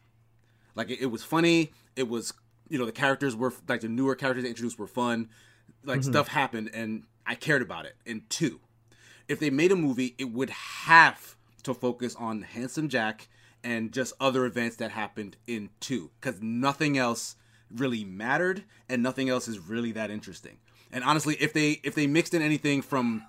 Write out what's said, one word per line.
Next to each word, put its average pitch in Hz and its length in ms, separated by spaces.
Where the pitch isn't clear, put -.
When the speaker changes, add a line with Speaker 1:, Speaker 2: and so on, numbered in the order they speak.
Speaker 1:
Like, 117 160
it, 117 100
it 131 60
was 117 160
funny. 165 480
It 131 120
was, 113 260
you 147 80
know, 123 80
the 110 60
characters 135 440
were, 120 180
like, 123 140
the 113 80
newer 131 260
characters 127 280
they 123 60
introduced 113 280
were 101 100
fun. 117 420
Like, 135 180
Speaker 2:
Mm-hmm. 135 100
Speaker 1:
stuff 147 160
happened, 117 460
and 110 300
I 117 100
cared 143 260
about 85 240
it - 100
in 113 240
two. - 300
If 147 120
they 151 100
made 156 220
a 196 40
movie, 131 420
it 135 80
would 120 260
have - 840
to 131 100
focus 120 420
on 110 280
Handsome 131 460
Jack 110 380
and 113 280
just 127 280
other 131 260
events 117 320
that 110 140
happened 104 460
in 107 220
two, 98 320
'cause 117 200
nothing 135 560
else 117 380
really 120 280
mattered, 139 600
and 123 140
nothing 131 260
else 123 180
is 110 120
really 113 340
that 107 180
interesting. 90 460
And 127 120
honestly, 151 360
if 151 140
they, 151 300
if 143 120
they 147 120
mixed 165 260
in 165 80
anything 147 400
from 120 480